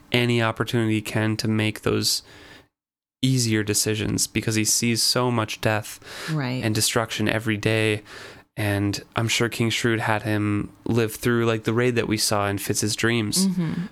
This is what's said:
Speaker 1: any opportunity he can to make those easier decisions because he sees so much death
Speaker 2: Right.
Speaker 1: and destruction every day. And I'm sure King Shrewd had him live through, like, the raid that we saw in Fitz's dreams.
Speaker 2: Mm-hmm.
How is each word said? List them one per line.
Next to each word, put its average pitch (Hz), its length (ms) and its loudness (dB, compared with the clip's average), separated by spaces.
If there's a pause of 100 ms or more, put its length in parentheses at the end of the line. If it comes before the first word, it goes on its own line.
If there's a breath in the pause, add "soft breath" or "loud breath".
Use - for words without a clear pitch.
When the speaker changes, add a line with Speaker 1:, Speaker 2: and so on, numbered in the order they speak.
(100 loud breath)
Speaker 1:
any 120 320 2
opportunity 113 520 0
he 104 80 2
can 110 340 0
to 110 120 -2
make 107 340 0
those 107 400 0 (960 loud breath)
easier 117 420 2
decisions 104 640 0
because 110 280 -2
he 107 100 2
sees 113 380 0
so 123 280 2
much 110 300 -2
death 107 400 -2 (320 loud breath)
Speaker 2:
Right. 127 320 -4
Speaker 1:
and 107 100 0
destruction 110 540 0
every 110 280 0
day. 110 460 2 (540 loud breath)
And 101 440 0 (140)
I'm 117 140 0
sure 117 200 2
King 113 220 -2
Shrewd 113 300 0
had 110 220 0
him 104 500 0 (120)
live 113 300 0
through, 117 320 2
like, 113 160 0
the 113 100 0
raid 120 220 2
that 117 140 0
we 110 80 0
saw 104 320 0
in 101 100 -2
Fitz's 107 380 -2
dreams. 117 500 0
Speaker 2:
Mm-hmm. 175 460 -2